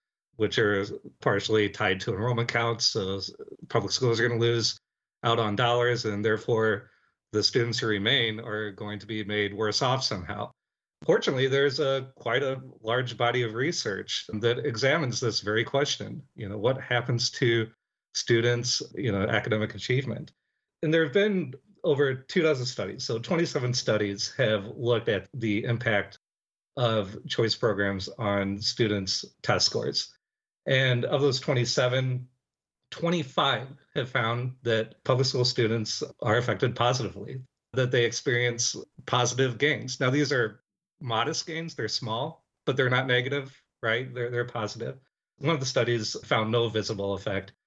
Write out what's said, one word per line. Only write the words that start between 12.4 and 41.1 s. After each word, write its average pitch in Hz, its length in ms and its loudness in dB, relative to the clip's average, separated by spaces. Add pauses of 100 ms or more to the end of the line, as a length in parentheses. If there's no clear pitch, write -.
a 131 180 -4 (200)
large 117 340 -2
body 123 280 2
of 110 100 -2
research 117 800 -4
that 117 320 0
examines 135 560 0
this 117 180 0
very 110 240 0
question. - 580 -2 (140)
You 101 140 -10
know, 107 80 -6
what 131 240 0
happens 120 500 0
to 117 380 2 (440)
students', 120 680 2 (140)
you 110 180 0
know, 98 80 2
academic 107 540 0
achievement? 127 580 -4 (500)
And 156 100 0
there 160 120 4
have 139 80 -6
been 196 400 2 (320)
over 139 280 4
two 131 280 -2
dozen 143 240 4
studies. 104 400 -6
So 117 120 -2
twenty-seven 135 580 0
studies 104 640 0
have 107 280 2 (100)
looked 117 320 0
at 101 260 -2
the 110 300 0
impact 107 560 -2 (560)
of 110 400 0 (100)
choice 113 300 0
programs 98 640 0
on 101 440 0
students' 101 640 0 (180)
test - 260 2
scores. - 460 -2 (520)
And 131 400 2
of 135 160 0
those 139 180 2
twenty-seven, 127 880 0 (640)
twenty-five 139 760 0 (280)
have 135 140 -2
found 120 420 -2 (120)
that 113 420 0
public 127 220 2
school 123 180 2
students 113 580 0 (180)
are 110 140 2
affected 120 400 0
positively, 120 640 -2 (320)
that 127 200 0
they 123 120 4
experience 120 720 0 (300)
positive 123 520 0
gains. 127 440 -2
Now, 127 80 2
these 143 240 2
are 117 260 -2 (420)
modest 123 460 -2